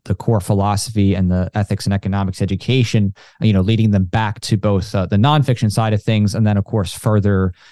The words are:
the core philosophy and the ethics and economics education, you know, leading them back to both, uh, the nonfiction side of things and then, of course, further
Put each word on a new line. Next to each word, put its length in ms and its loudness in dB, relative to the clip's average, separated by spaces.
the 100 -4
core 260 0
philosophy 760 0
and 160 0
the 240 -2
ethics 320 -4
and 80 0
economics 480 -4
education, 720 0
you 120 2
know, 80 2
leading 320 2
them 120 2
back 360 -4
to 180 0
both, 360 -2
uh, 120 0
the 100 0
nonfiction 540 2
side 240 0
of 80 -2
things 320 0
and 120 0
then, 100 2
of 80 0
course, 280 -4
further 640 0